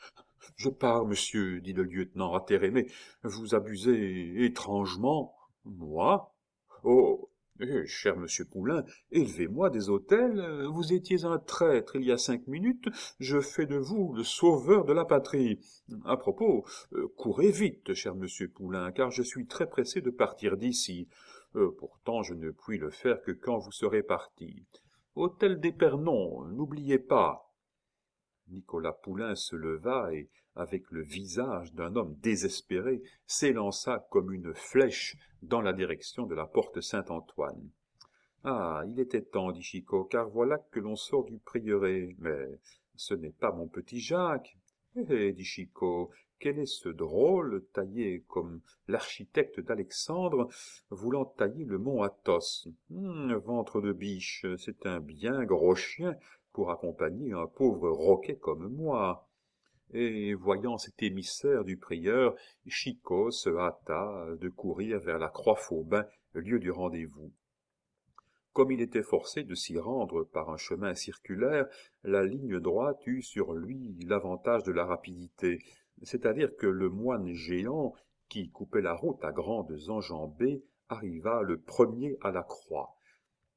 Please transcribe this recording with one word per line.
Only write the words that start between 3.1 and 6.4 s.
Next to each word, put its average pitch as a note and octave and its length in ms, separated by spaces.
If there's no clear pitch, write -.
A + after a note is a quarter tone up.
vous A2 320
abusez G2+ 920
étrangement. G#2+ 920
Moi ? F#2 680